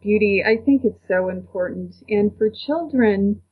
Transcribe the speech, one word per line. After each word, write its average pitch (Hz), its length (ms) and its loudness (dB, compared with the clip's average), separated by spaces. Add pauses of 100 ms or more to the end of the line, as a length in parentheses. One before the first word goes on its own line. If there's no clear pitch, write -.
beauty. 208 440 2
I 226 100 2
think 254 280 0
it's - 240 -4
so 185 200 0
important. 185 680 -8 (140)
And 208 280 0
for 214 140 0
children 214 1000 0